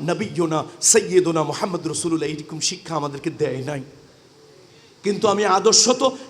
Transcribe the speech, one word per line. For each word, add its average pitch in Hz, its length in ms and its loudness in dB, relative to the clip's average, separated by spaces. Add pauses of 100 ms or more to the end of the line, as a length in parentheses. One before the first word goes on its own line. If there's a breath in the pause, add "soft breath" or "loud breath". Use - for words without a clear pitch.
নবিয়ুনা 160 600 -2 (180 loud breath)
সৈয়দুনা 180 640 4
মুহাম্মদ 170 440 -4
রাসূলুল্লাহ 156 420 -2
এরকম 156 300 -10
শিক্ষা 165 360 -6
আমাদেরকে 143 340 -4
দেয় 131 340 -4
নাই। 139 180 -6 (1200 soft breath)
কিন্তু 202 240 0
আমি 202 180 2
আদর্শ 196 440 4
তো 262 280 2 (120 loud breath)